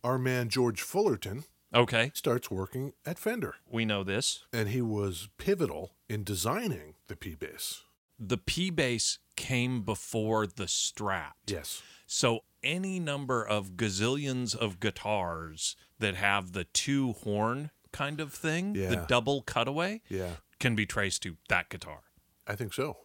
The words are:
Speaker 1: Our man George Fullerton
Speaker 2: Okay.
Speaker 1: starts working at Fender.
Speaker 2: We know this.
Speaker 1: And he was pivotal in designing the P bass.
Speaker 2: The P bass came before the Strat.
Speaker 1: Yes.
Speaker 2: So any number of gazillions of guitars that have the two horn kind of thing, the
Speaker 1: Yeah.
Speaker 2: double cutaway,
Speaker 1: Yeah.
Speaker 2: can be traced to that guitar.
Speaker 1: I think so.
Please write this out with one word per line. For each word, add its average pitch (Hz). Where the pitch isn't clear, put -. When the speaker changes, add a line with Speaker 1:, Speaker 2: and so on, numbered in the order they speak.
Speaker 1:
Our 127
man 127
George 120
Fullerton 143
Speaker 2:
Okay. 120
Speaker 1:
starts -
working 117
at 160
Fender. 214
Speaker 2:
We 113
know 101
this. 98
Speaker 1:
And 110
he 123
was 101
pivotal 120
in 107
designing 104
the -
P 82
bass. -
Speaker 2:
The 113
P 185
bass 131
came 123
before 107
the 95
Strat. 95
Speaker 1:
Yes. 85
Speaker 2:
So 117
any 185
number 139
of 104
gazillions 117
of 104
guitars 87
that 101
have 98
the 90
two 135
horn 113
kind 147
of 143
thing, 175
the 196
Speaker 1:
Yeah. 90
Speaker 2:
double 127
cutaway, 160
Speaker 1:
Yeah. 92
Speaker 2:
can 120
be 107
traced 98
to 82
that 90
guitar. 78
Speaker 1:
I 104
think 104
so. 131